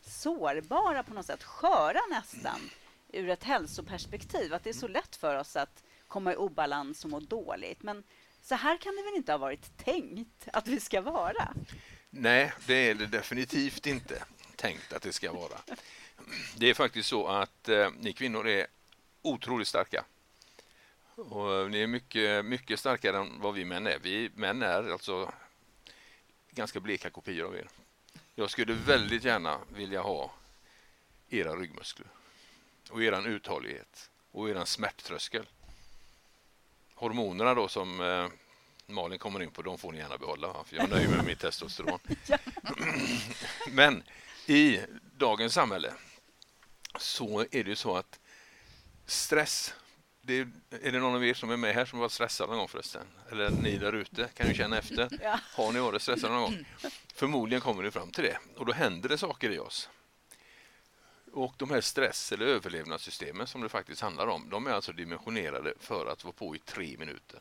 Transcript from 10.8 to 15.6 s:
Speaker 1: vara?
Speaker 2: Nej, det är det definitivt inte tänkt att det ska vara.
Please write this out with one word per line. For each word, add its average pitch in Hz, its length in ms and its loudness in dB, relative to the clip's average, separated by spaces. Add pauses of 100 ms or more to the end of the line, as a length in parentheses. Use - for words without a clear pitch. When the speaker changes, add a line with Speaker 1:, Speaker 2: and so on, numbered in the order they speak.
Speaker 1:
vara? 247 520 -2 (560)
Speaker 2:
Nej, 131 420 6 (160)
det 127 60 6 (160)
är 107 60 4
det 107 100 0
definitivt 123 840 0
inte - 360 -4 (320)
tänkt 80 380 -4
att 80 80 -6
det 90 120 -4
ska 85 180 -2
vara. 82 260 -8 (960)